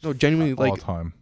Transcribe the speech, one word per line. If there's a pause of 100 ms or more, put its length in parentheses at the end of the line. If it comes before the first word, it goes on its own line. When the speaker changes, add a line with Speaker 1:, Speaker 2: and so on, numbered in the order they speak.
Speaker 1:
no,
genuinely,
Speaker 2:
of
all
Speaker 1:
like,
Speaker 2:
time.